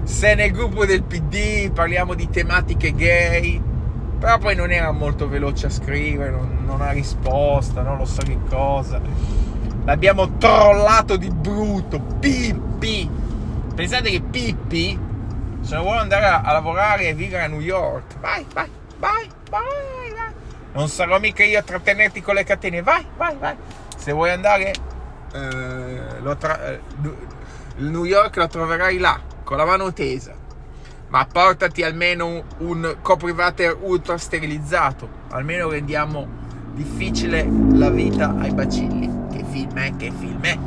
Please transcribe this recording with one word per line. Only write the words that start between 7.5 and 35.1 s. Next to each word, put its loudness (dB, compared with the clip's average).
non 0
lo 0
so 0
che 0
cosa. 0
L'abbiamo 4
trollato 8
di -2
brutto, 0
Pippi. 0
Pensate 0
che 0
Pippi, -2
se -4
non -2
vuole 0
andare 4
a, 6
a 2
lavorare 2
e 0
vivere -4
a -2
New -6
York, -4
vai, -4
vai, -6
vai, -2
vai, -6
vai. -8
Non -2
sarò 2
mica 2
io 4
a 2
trattenerti 0
con 0
le 2
catene, -2
vai, 2
vai, -4
vai. -6
Se -6
vuoi 2
andare, 2
eh, -8
lo -2
tra-, -2
eh, -6
il -4
New -2
York 4
lo 2
troverai 0
là, 2
con -4
la 2
mano 2
tesa. -4
Ma 0
portati 2
almeno -2
un, -6
un -4
coprivater 4
ultra 0
sterilizzato, -2